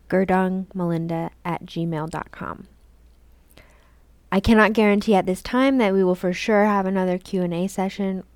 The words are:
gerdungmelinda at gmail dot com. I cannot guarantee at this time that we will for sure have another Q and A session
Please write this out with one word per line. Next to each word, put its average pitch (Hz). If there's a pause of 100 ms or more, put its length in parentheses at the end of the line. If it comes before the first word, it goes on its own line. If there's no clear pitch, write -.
gerdungmelinda 185 (120)
at 170
gmail 165
dot -
com. - (1600)
I 190
cannot 214
guarantee 208
at 180
this 185
time 262
that 202
we 190
will 180
for 180
sure 208
have 202
another 185
Q 185
and 175
A 175
session 190 (120)